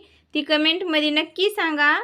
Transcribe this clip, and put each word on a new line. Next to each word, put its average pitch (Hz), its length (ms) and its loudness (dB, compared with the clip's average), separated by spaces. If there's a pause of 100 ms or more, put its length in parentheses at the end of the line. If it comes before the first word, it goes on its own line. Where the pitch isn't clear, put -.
(340)
ती 294 100 -2
कमेंटमध्ये 311 680 0
नक्की 320 400 -2
सांगा 311 420 0 (100)